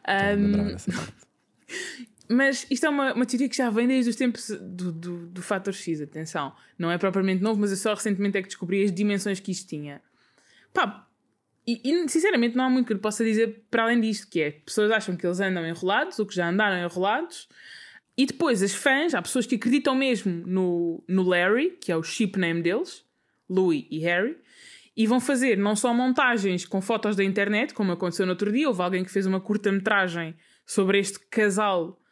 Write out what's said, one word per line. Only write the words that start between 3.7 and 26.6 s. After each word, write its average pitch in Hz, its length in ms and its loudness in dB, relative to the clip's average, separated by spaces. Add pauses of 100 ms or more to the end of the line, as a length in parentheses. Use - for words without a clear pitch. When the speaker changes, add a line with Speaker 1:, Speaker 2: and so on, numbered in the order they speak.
Speaker 2:
vem 226 180 2
desde 254 220 2
os 233 60 -4
tempos - 320 -2
do, 180 440 -8
do, 170 340 -10
do 180 160 -14
Fator 190 320 -4
X, 160 260 -6
atenção. 151 520 -8 (260)
Não 170 120 -2
é 175 60 0
propriamente 190 460 0
novo, 214 180 2
mas 208 100 2
eu 196 60 -2
só 214 160 0
recentemente 202 460 0
é 190 40 0
que 185 60 -14
descobri 190 360 -2
as 202 80 2
dimensões 202 480 0
que 190 120 -8
isto - 160 -8
tinha. 147 320 -10 (720)
Pá, 254 340 -2 (680)
E, 233 120 -4
e, 320 240 0
sinceramente, 262 480 2
não 254 80 2
há 262 60 2
muito 254 180 2
que 226 60 -2
eu 190 40 -2
possa 214 260 -2
dizer 220 460 0
para 226 140 2
além 233 160 4
disto, 220 280 -2
que 165 120 -2
é, 147 100 0
pessoas 214 400 0
acham 214 260 0
que - 80 -6
eles 180 140 0
andam 185 260 0
enrolados, 190 540 0
ou 214 80 0
que - 80 -14
já 175 140 0
andaram 196 340 2
enrolados, 202 640 -2 (720)
e 262 80 4
depois 262 340 0
as 196 140 0
fãs, 285 400 2
há 175 80 0
pessoas 247 240 -2
que 254 80 0
acreditam 269 400 2
mesmo 202 520 0
no, 175 600 0
no 185 160 2
Larry, 190 580 2
que - 120 -4
é 165 40 0
o 160 60 -2
ship 196 340 -2
name 170 240 0
deles, 190 440 -2 (440)
Louis 180 400 2
e 156 120 -6
Harry, 180 360 0 (600)
e 220 100 4
vão 240 140 2
fazer 247 360 2
não 202 200 2
só 240 180 2
montagens 240 720 2